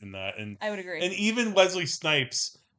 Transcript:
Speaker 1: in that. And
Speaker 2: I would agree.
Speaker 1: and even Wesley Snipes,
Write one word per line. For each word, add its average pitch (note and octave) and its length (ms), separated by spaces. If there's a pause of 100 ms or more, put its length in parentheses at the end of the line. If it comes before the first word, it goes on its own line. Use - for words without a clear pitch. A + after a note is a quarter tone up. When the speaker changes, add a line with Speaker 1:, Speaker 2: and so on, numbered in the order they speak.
Speaker 1:
in G2+ 120
that. F#2+ 260
And G#2+ 220
Speaker 2:
I G#3+ 100
would G3+ 80
agree. F3+ 240
Speaker 1:
and F#3 100
even A3 400
Wesley F#3 320
Snipes, - 720 (220)